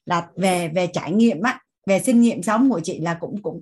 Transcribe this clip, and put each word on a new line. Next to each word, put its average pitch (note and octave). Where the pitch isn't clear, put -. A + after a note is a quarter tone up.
là E3+
về, F3
về F3+
trải D#3
nghiệm G#3
á, B3
về G3
kinh A#3
nghiệm A3+
sống A3+
của E3+
chị E3+
là F3+
cũng, -
cũng E3